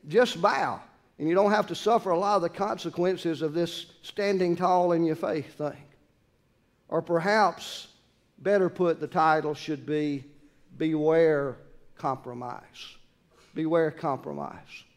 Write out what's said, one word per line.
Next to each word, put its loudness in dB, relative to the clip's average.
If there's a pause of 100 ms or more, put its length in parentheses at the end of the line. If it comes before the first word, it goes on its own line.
Just 2
bow, 0 (380)
and -2
you 2
don't 4
have 2
to -8
suffer 0
a 2
lot 2
of 2
the -2
consequences -4
of -2
this -4
standing 0
tall 2
in 2
your 0
faith -6
thing. -8 (1040)
Or -2
perhaps, 0 (500)
better 2
put, 0
the -6
title 2
should -8
be, -2 (540)
Beware 2 (400)
Compromise. -8 (580)
Beware 2
Compromise. -8 (120)